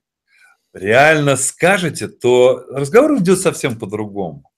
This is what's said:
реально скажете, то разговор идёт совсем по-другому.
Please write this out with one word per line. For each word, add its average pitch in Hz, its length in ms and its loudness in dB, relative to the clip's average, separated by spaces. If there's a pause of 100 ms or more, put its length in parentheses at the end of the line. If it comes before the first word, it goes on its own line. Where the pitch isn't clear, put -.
(720)
реально 139 640 2
скажете, 160 720 -2
то 123 640 2
разговор 190 480 0
идёт 185 220 2
совсем 139 360 -4
по-другому. 98 800 -10